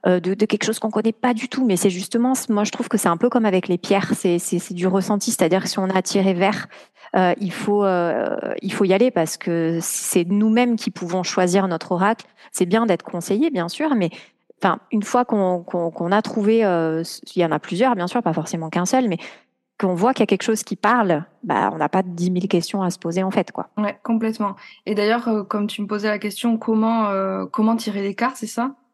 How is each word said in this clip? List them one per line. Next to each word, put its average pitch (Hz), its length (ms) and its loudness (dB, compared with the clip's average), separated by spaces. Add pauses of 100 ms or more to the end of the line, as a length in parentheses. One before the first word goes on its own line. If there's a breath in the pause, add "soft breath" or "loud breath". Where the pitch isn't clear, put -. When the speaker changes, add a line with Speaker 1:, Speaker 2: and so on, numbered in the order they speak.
Speaker 1:
euh, 180 140 4
de, 180 140 -2
de 208 120 2
quelque 208 200 -2
chose 220 140 -2
qu'on 220 120 -4
connaît 220 220 0
pas 247 200 0
du 226 140 -6
tout, 262 180 -2
mais 196 120 2
c'est 202 120 4
justement, 233 460 0
c-, - 160 -4
moi 208 140 2
je 214 60 -4
trouve - 180 -6
que - 80 0
c'est - 120 2
un 170 80 2
peu 247 120 2
comme 233 160 2
avec 185 240 2
les 175 80 2
pierres, 190 360 0
c'est, 175 260 0
c'est, 175 200 -2
c'est - 140 -10
du 175 140 0
ressenti, 196 440 0
c'est-à-dire 180 320 2
que 190 60 -4
si - 100 -4
on 190 80 0
est 190 100 0
attiré 190 360 2
vers, 190 340 0 (480 loud breath)
euh, 185 240 4
il 185 140 -4
faut, 208 320 0
euh, 175 500 0 (260)
il 190 120 -4
faut - 100 2
y 190 100 4
aller 220 160 6
parce 165 280 -2
que 165 440 0
c'est - 440 0
nous-mêmes 220 500 2
qui 220 160 -4
pouvons 180 320 -4
choisir 185 460 2
notre 165 240 -4
oracle. 196 320 0 (260 loud breath)
C'est - 140 0
bien 220 200 2
d'être 180 180 0
conseillé, 208 480 -2
bien 180 180 -2
sûr, 294 260 0
mais 185 140 2 (520 loud breath)
enfin, 185 180 2 (120)
une 208 120 0
fois 247 220 0
qu'on, 185 360 0
qu'on, 170 300 -4
qu'on 170 220 -4
a 214 80 4
trouvé, 220 420 2
euh, 165 380 2
s-, - 180 -10 (160)
il 180 60 2
y 170 40 4
en 160 60 0
a 151 80 0
plusieurs, 233 360 0
bien 180 120 -4
sûr, 233 160 -2
pas 170 100 0
forcément 160 360 -4
qu'un 175 160 0
seul, 254 240 2
mais 170 80 -2 (640 loud breath)
qu'on 185 160 2
voit 214 180 2
qu'il 254 80 0
y - 20 6
a 196 40 0
quelque 190 160 0
chose 220 200 0
qui - 120 -8
parle, 190 500 2 (180)
bah, - 300 2
on 165 40 -8
n'a 147 120 0
pas 185 140 2
dix 175 280 -2
mille 180 160 -2
questions 185 360 0
à 180 60 0
se - 100 -6
poser, 170 240 -2
en 190 80 -2
fait, 202 200 0
quoi. - 260 -8
Speaker 2:
Ouais, 208 260 -2
complètement. 220 520 -2 (300 loud breath)
Et 208 100 -2
d'ailleurs, 220 320 0
euh, 214 160 0
comme 208 240 -4
tu 214 140 -8
me 208 60 -6
posais 208 200 -4
la 208 120 -2
question, 220 380 -2
comment, 220 520 0
euh, 190 420 -2
comment 220 240 2
tirer 208 280 -4
les 196 120 -4
cartes, 254 220 -4
c'est 220 100 -8
ça ? 254 280 -4 (180)